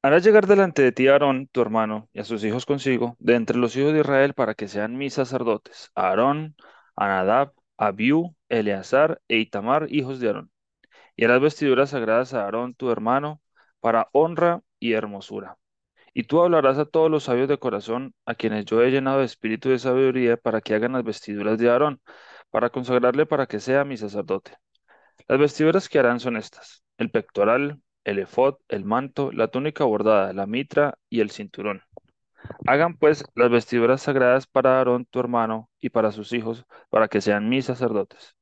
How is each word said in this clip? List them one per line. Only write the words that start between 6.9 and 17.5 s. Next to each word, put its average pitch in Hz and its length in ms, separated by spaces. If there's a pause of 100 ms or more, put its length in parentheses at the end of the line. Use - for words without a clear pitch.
a 101 100
Nadab, 101 460 (240)
a 107 100
Abiú, 135 480 (140)
Eleazar 117 800
e 113 80
Itamar, 113 520
hijos 135 300
de 120 80
Aarón. 104 240 (640)
Y 113 80
harás 120 160
vestiduras 139 520
sagradas 123 420
a 113 100
Aarón, 117 320
tu 127 160
hermano, 131 500 (380)
para 113 320
honra 170 500 (160)
y 113 140
hermosura. 104 680 (560)
Y 123 100
tú 156 180
hablarás 151 360
a 151 80
todos 160 240
los 151 140
sabios 127 240
de 139 120